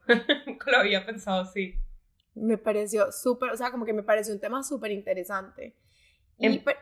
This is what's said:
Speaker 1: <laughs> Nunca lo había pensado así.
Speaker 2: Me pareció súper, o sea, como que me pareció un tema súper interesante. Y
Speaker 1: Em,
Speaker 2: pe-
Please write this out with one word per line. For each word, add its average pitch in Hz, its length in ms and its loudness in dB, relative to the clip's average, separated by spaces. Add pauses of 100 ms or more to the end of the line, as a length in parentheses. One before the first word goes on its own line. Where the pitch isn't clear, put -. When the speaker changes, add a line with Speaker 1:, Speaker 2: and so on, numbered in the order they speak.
Speaker 1:
<laughs> 247 400 4
Nunca - 240 -6
lo 247 60 8
había 196 280 2
pensado 202 360 -2
así. 185 340 -6 (600)
Speaker 2:
Me 220 220 2
pareció 208 540 0
súper, 247 400 -2
o 226 60 -4
sea, 240 140 -4
como 240 140 -6
que 220 80 0
me 208 100 -2
pareció 214 300 2
un 202 60 -6
tema 240 240 -4
súper 220 280 -6
interesante. 190 840 -6 (600)
Y 226 100 2
Speaker 1:
Em, - 160 4
Speaker 2:
pe- - 180 0